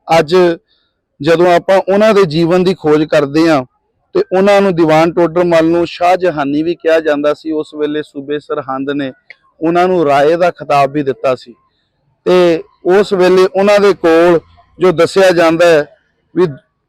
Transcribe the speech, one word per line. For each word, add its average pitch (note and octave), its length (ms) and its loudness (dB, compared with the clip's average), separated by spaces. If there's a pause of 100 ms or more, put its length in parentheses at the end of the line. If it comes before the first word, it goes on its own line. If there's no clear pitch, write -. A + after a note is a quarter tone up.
(180)
ਅੱਜ D#3+ 180 0 (880)
ਜਦੋਂ E3 320 2
ਆਪਾਂ F#3+ 260 0 (120)
ਉਹਨਾਂ G#3+ 220 2
ਦੇ G3+ 100 4
ਜੀਵਨ E3+ 400 0
ਦੀ F#3 100 0
ਖੋਜ D3+ 300 0
ਕਰਦੇ D3+ 440 0
ਹਾਂ, C#3 160 0 (480)
ਤੇ - 240 -4
ਉਹਨਾਂ G3+ 240 2
ਨੂੰ, G3 140 0
ਦੀਵਾਨ D#3+ 380 2
ਟੋਡਰ E3+ 320 0
ਮੱਲ E3 260 2
ਨੂੰ, E3+ 160 0
ਸ਼ਾਹ F3 300 0
ਜਹਾਨੀ D3+ 460 -2
ਵੀ E3+ 120 -4
ਕਿਹਾ D#3+ 260 0
ਜਾਂਦਾ D3 340 -2
ਸੀ। D#3+ 180 -10
ਉਸ D3+ 220 -8
ਵੇਲੇ D3+ 280 -6
ਸੂਬੇ D3 360 -10
ਸਰਹੰਦ C3+ 520 -8
ਨੇ C#3 220 -6 (480)
ਉਹਨਾਂ F3 280 0
ਨੂੰ F3 160 0
ਰਾਏ C#3+ 320 2
ਦਾ F3 140 0
ਖਿਤਾਬ C#3+ 400 -2
ਵੀ D3 120 -6
ਦਿੱਤਾ C3 320 -4
ਸੀ। A#2+ 200 -16 (720)
ਤੇ F3 380 0 (220)
ਉਸ F#3+ 280 0
ਵੇਲੇ F#3 320 2
ਉਹਨਾਂ G3+ 360 0
ਦੇ G3+ 120 2
ਕੋਲ, E3 480 2 (380)
ਜੋ F3+ 140 2
ਦੱਸਿਆ F3 380 2
ਜਾਂਦਾ E3 360 2
ਹੈ, D3+ 260 0 (440)
ਵੀ F3 100 0 (420)